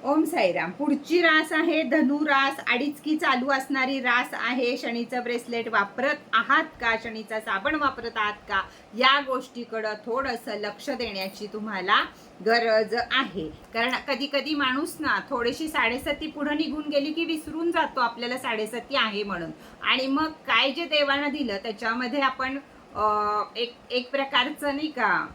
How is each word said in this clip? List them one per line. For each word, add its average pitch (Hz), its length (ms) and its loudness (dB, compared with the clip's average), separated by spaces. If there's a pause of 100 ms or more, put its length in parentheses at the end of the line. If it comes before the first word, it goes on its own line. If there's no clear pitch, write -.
ओम 302 200 4
साईराम. 180 460 2
पुढची 294 500 0
रास 311 320 4
आहे 320 300 2
धनु 294 420 4
रास, 269 320 4 (160)
अडीच 285 280 0
की 311 160 0
चालू 269 340 2
असणारी 269 500 0
रास 247 320 2
आहे. 247 440 0
शनीचं 240 460 -4
ब्रेसलेट 233 460 -4
वापरत 226 460 0 (180)
आहात 269 320 4
का? 233 400 -2
शनीचा 220 360 -6
साबण 214 340 -2
वापरत 254 420 -2
आहात 208 160 0
का? 196 300 -2 (320)
या 262 260 4
गोष्टीकडं 240 760 -4
थोडंसं 233 640 -4
लक्ष 208 320 -8
देण्याची 208 560 -6
तुम्हाला 208 580 0 (420)
गरज 220 480 4 (160)
आहे. 196 380 0
कारण 247 440 -2 (160)
कधी 269 240 0
कधी 285 220 0
माणूस 285 460 0
ना, 240 180 2 (120)
थोडीशी 240 380 -2
साडेसाती 285 580 0
पुढं 294 300 -2
निघून 302 260 -2 (100)
गेली 294 200 2
की 330 120 0
विसरून 320 480 -2
जातो 302 280 0
आपल्याला 247 380 -2
साडेसाती 233 580 -4
आहे 214 260 0
म्हणून. 175 280 -6 (320)
आणि 254 240 2
मग 294 200 2
काय 269 440 2
जे 330 140 -4
देवानं 294 440 2
दिलं 254 280 -2
त्याच्यामध्ये 233 640 -2
आपण, 262 380 0 (360)
अ, 214 100 0 (520)
एक, 233 180 -4 (160)
एक 247 200 -2
प्रकारचं 277 680 0
नाही 302 140 -4
का 202 440 0